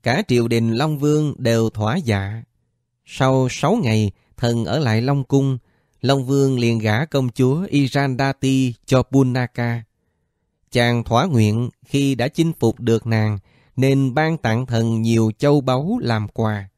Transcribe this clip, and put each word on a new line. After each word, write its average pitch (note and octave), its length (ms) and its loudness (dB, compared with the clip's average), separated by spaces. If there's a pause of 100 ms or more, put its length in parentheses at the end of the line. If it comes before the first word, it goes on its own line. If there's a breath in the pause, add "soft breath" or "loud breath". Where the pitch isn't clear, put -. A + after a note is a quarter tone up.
Cả C#3 260 0
triều A#2+ 200 2
đình A2+ 260 2
Long D3+ 240 -2
Vương D3+ 400 0
đều A2+ 320 2
thỏa G#2+ 260 -2
dạ. G#2+ 460 -4 (640)
Sau C3 440 0
sáu F#3+ 320 0
ngày, A2 300 0 (240)
thần A#2 280 -2
ở G2+ 140 -4
lại A#2 240 0
Long C#3 220 0
Cung, C3+ 340 0 (420)
Long C3 260 0
Vương C3+ 320 2
liền A#2 200 0
gả A2 260 0
công C3+ 260 -2
chúa C#3 400 0
Irandati C3+ 1040 0 (120)
cho B2+ 160 4
Punaka. B2 800 0 (880)
Chàng A#2+ 340 0
thỏa B2 220 2
nguyện A#2 440 0 (160)
khi C#3 280 0
đã A#2+ 140 -2
chinh E3 240 0
phục - 280 -2
được A2+ 260 0
nàng, G#2+ 320 0 (380 soft breath)
nên C3+ 380 0
ban D#3+ 240 -2
tặng A#2 280 -2
thần A2+ 360 -2
nhiều A2+ 360 2
châu D3 220 2
báu C3+ 420 -2
làm A2 260 -2
quà. G#2+ 500 -4